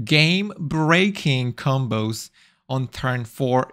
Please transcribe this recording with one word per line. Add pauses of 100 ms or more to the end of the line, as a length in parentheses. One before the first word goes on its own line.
game-breaking
combos (360)
on
turn
four,